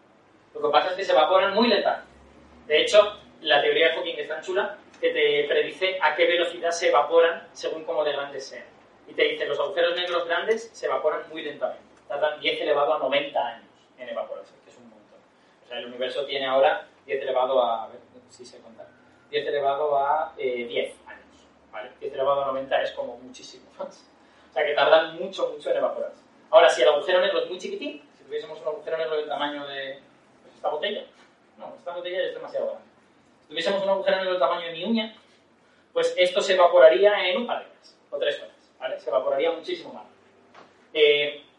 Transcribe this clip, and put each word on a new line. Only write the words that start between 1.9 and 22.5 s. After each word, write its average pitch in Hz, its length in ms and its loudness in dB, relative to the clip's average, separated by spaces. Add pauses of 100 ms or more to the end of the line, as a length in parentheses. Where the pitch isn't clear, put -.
De 156 160 4
hecho, 202 380 4 (220)
la 151 180 4
teoría 151 280 4
de 165 60 2
Hawking 170 220 -6
es 147 120 -8
tan - 140 -8
chula 190 340 -4 (240)
que 165 100 0
te 147 340 2
predice 156 560 -2
a 151 140 2
qué 170 120 2
velocidad 170 440 0
se 175 180 -2
evaporan 165 640 4
según 156 320 -8
cómo 151 200 -2
de 147 80 0
grandes 139 340 -8
sean. - 200 -18 (420)
Y - 40 -20
te 156 120 0
dice, 151 220 -2
los - 120 -4
agujeros 175 380 0
negros - 300 -2
grandes 196 460 -2
se - 140 -8
evaporan 156 440 -2
muy 160 120 -10
lentamente. 139 400 -8 (240)
Tardan 151 340 -2
diez 156 200 -2
elevado 147 340 2
a 143 40 0
noventa 139 460 -2
años - 220 -10 (320)
en 123 100 -14
evaporarse, - 440 -10 (120)
que - 60 -20
es - 60 -20
un 120 140 -20
montón. - 280 -20 (460)
O - 40 -20
sea, 120 100 -10
el 120 80 -8
universo 127 400 -4
tiene 135 200 -4
ahora 131 400 2 (200)
diez 135 160 -4
elevado 127 400 2
a... 113 220 -2
a - 40 -14
ver - 100 -20 (300)
si - 160 -20
sé - 160 -20
contar, - 260 -20 (440)
diez 147 160 -4
elevado 143 500 0
a, 151 420 0
eh, 123 300 -4
diez - 260 -4 (120)
años, - 400 -20 (260)
¿vale? 107 260 -12
Diez 135 140 -10
elevado 139 320 0
a - 20 -4
noventa 135 360 -2